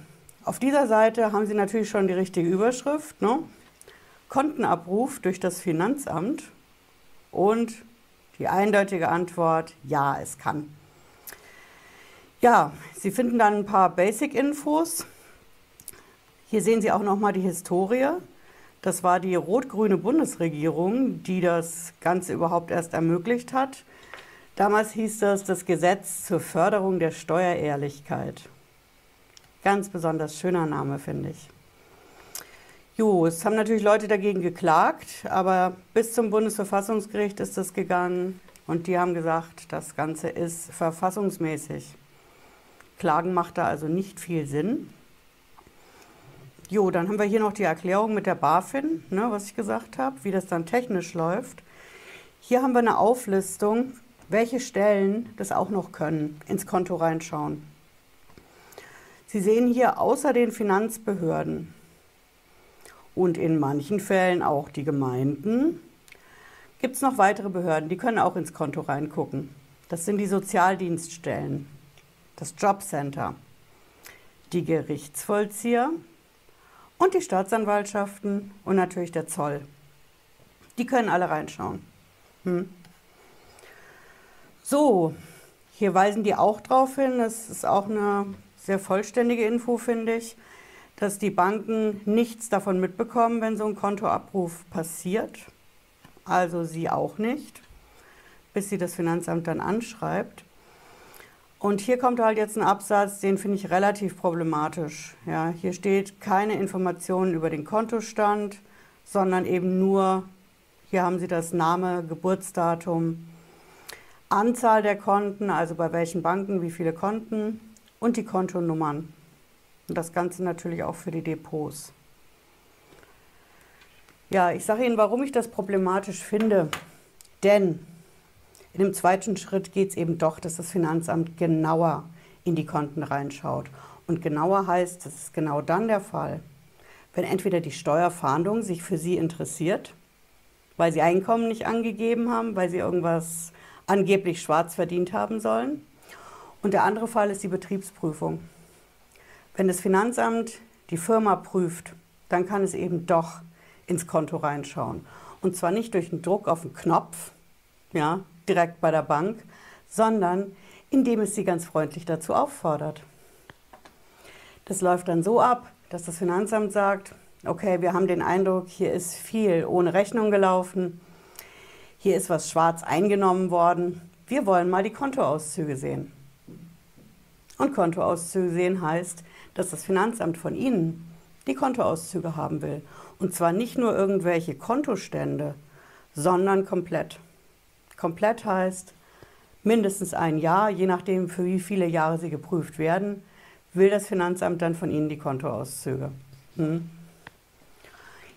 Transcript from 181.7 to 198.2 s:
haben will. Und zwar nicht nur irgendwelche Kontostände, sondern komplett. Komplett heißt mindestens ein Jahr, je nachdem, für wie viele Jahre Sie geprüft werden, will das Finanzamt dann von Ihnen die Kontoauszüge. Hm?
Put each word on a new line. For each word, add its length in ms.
haben 260
will. 200
Und 160
zwar 180
nicht 240
nur 180
irgendwelche 600
Kontostände, 1000
sondern 500
komplett. 560
Komplett 480
heißt 480
mindestens 520
ein 240
Jahr, 320
je 160
nachdem, 420
für 160
wie 160
viele 260
Jahre 320
Sie 120
geprüft 480
werden, 440
will 160
das 160
Finanzamt 560
dann 120
von 160
Ihnen 200
die 80
Kontoauszüge. 920
Hm? 320